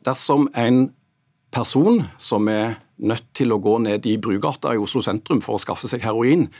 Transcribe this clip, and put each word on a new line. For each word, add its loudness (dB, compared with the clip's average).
dersom 0
en 2
person 2
som -2
er -2
nødt -2
til 0
å 0
gå 2
ned -2
i 0
Brugata -2
i 0
Oslo -2
sentrum -2
for -4
å -8
skaffe -6
seg -6
heroin, 2